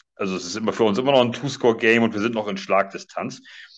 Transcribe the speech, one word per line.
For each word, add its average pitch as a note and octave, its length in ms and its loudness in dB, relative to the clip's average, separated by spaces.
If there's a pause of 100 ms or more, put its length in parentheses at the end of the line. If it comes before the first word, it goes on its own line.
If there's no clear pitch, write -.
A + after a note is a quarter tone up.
(160)
also F#2+ 200 -4
es F2+ 100 -8
ist F2+ 100 -10
immer A2 180 -2
für A2+ 100 0
uns G#2 140 2
immer C3 140 0
noch C3 100 6
ein A#2 120 0
Two-Score-Game A#2 720 2
und A2 100 0
wir G#2 80 -4
sind A2+ 140 -2
noch G#2 120 -4
in G2 100 -6
Schlagdistanz. G2 840 -4 (360)